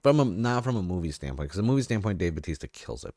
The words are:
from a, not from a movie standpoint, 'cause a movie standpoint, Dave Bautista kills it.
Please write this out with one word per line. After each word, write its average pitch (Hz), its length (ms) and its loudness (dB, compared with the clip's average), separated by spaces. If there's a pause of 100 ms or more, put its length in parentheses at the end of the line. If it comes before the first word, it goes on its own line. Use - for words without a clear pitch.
from 147 160 6
a, 139 60 6
not 117 400 0
from 127 100 0
a 101 80 0
movie 87 280 -2
standpoint, 71 380 -6
'cause - 80 -6
a 104 60 0
movie 131 180 4
standpoint, 107 360 0
Dave 85 180 2
Bautista 76 320 -6
kills - 380 -10
it. - 120 -12